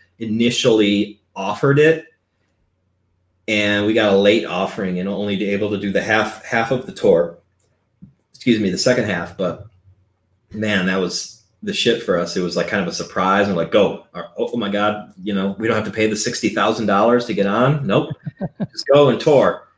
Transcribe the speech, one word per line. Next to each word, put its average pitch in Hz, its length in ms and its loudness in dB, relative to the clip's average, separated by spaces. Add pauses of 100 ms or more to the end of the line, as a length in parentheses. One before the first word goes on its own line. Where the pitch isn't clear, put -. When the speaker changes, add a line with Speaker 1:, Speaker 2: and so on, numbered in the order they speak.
(200)
Speaker 1:
initially 110 1000 2 (160)
offered 139 420 0
it, 160 280 2 (1400)
and 104 380 0
we 110 80 2
got 107 200 2
a 98 40 6
late 104 280 4
offering 92 540 -4
and 92 80 -4
only 101 380 -4
able 101 240 -2
to 101 80 -4
do 98 120 -4
the 95 140 0
half, 107 400 -2
half 117 280 -2
of 127 140 -4
the - 60 -14
tour, 85 460 2 (960)
excuse 113 260 2
me, 98 100 0
the 90 80 -4
second 123 280 2
half. 87 320 -6
But 87 300 -6 (840)
man, 104 360 -2
that 92 100 0
was 90 340 -4 (320)
the 101 100 -6
shit - 300 0
for 90 140 0
us. 87 200 -4
It 92 40 -2
was, 87 140 -4
like, 85 120 -2
kind 104 140 -2
of 90 60 -4
a 85 40 -6
surprise. 95 560 0
We're 101 60 0
like, 82 180 -2
"Go." 98 420 2
Our, 90 240 -14
"Oh, 117 160 -4
oh 120 40 -4
my 104 120 -4
God, 104 420 -2 (120)
you 104 100 -4
know, 98 240 -2
we 110 100 -4
don't 113 80 0
have 107 100 -2
to 104 60 -10
pay 110 160 0
the 110 80 -2
sixty - 340 -2
thousand 107 360 -2
dollars 113 400 2
to 107 80 -4
get 98 140 0
on." 127 400 0
Nope. 107 240 0 (280)
Speaker 2:
<laughs> - 320 -8
Speaker 1:
Just - 220 -12
go 143 160 8
and 113 100 0
tour 117 480 2 (100)